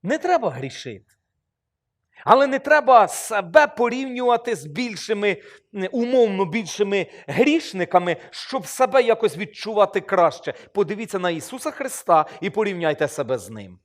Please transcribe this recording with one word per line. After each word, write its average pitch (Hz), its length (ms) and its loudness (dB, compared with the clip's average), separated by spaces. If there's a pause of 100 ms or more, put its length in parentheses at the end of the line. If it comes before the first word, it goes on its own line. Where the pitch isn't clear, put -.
Не 262 160 -2
треба 320 320 0
грішити. 127 640 -14 (1080)
Але 269 220 6
не 269 120 0
треба 254 500 6
себе 196 580 2
порівнювати 240 920 -2
з 143 100 -14
більшими, 208 760 -4 (320)
м, 190 180 -6
умовно 233 520 2
більшими 196 640 -2 (200)
грішниками, 180 880 0 (140)
щоб - 360 -8
себе 262 360 2
якось 226 340 0
відчувати 202 640 -2
краще. 175 540 0 (200)
Подивіться 202 440 -4
на 180 120 -2
Ісуса 233 400 -8
Христа 208 560 2 (140)
і 196 100 -4
порівняйте 170 580 0
себе 131 300 -4
з 110 120 -12
Ним. 98 340 -16